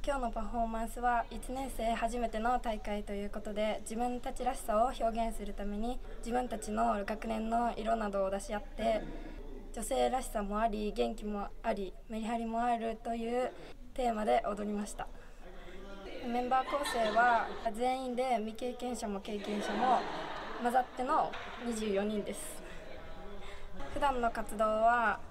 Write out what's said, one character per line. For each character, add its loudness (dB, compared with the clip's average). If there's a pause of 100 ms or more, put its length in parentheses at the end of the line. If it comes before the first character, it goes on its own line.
今 2
日 0
の 0
パ -4
フ -2
ォ 4
ー 2
マ -2
ン -6
ス -6
は 2
一 -6
年 -4
生 2
初 0
め 2
て -2
の 4
大 -2
会 -2
と -4
い -2
う -2
こ -4
と -4
で、 0
自 -6
分 0
た -4
ち -4
ら 2
し -6
さ 2
を 6
表 -2
現 0
す -4
る -4
た -4
め -2
に、 0 (200)
自 -4
分 2
た -2
ち -6
の 2
学 -4
年 0
の 2
色 2
な 0
ど 2
を 2
出 -2
し -4
合 0
っ -6
て、 0 (720)
女 -6
性 4
ら 2
し -4
さ -2
も 0
あ 4
り、 0
元 0
気 -8
も -2 (140)
あ 0
り、 -4 (160)
メ -4
リ -4
ハ 0
リ -2
も 0
あ 4
る -2
と -2
い -2
う 2 (420)
テ 2
ー 2
マ 0
で 6
踊 -2
り -2
ま -2
し -8
た。 -6 (1200)
メ 2
ン -2
バ 4
ー -2
構 0
成 2
は 6 (280)
全 0
員 -2
で 2
未 -2
経 -4
験 -4
者 -4
も -2
経 -6
験 -2
者 -2
も 6 (600)
混 2
ざ 6
っ 0 (100)
て -2
の 4 (340)
二 0
十 0
四 4
人 0
で -4
す。 -8 (1300)
普 0
段 4
の 4
活 -4
動 4
は 6 (120)